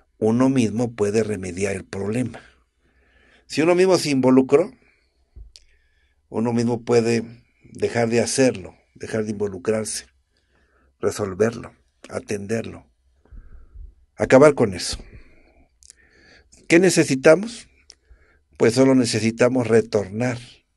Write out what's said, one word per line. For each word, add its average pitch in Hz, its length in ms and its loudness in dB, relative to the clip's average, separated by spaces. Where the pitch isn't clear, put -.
Uno 117 320 2
mismo 117 440 -2
puede 104 300 0
remediar 95 500 -6
el 95 120 -10
problema. 113 560 -6
Si - 140 -4
uno 175 140 2
mismo 185 220 4
se 156 120 -4
involucró, 131 640 4
uno 117 220 -4
mismo 117 320 -2
puede 117 400 2
dejar 117 460 -2
de 117 100 2
hacerlo, 104 560 -2
dejar 110 300 -6
de 107 80 -6
involucrarse, 104 760 -6
resolverlo, 104 760 -4
atenderlo, 101 760 -10
acabar 135 400 4
con 107 180 -2
eso. - 240 -10
¿Qué 165 120 6
necesitamos? 160 880 2
Pues 117 160 4
solo 131 220 4
necesitamos 117 720 0
retornar 110 720 0